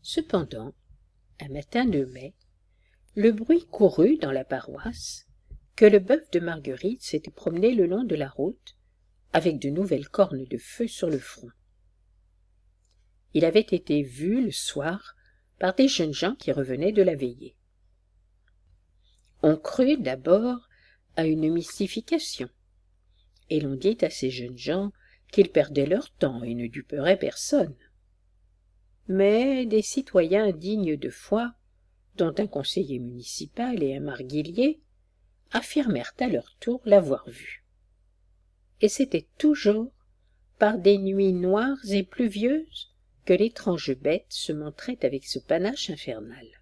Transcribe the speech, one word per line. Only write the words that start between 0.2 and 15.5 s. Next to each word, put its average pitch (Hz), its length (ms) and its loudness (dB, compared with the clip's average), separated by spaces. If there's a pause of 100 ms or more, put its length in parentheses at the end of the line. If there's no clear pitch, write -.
un 143 100 -14
matin 147 360 -4
de 151 200 2
mai, 127 280 -16 (800)
le 214 160 6
bruit 233 340 2
courut 208 520 4
dans 143 140 -2
la 131 140 -2
paroisse - 840 -10 (480)
que 226 100 8
le 208 140 10
bœuf 254 320 0
de 175 80 2
Marguerite 170 640 -6
s'était 156 300 -6
promené 180 420 0
le 196 140 4
long 196 160 -2
de 180 120 -2
la 143 140 -4
route - 480 -8 (560)
avec 160 260 2
de 139 100 -4
nouvelles 156 380 -2
cornes 151 380 0
de 131 120 -8
feu - 300 -8
sur 180 220 -6
le 147 100 0
front. - 320 -18 (1800)
Il 156 100 4
avait 165 160 4
été 165 420 0
vu 151 420 -2
le 214 80 -2
soir - 640 -8 (440)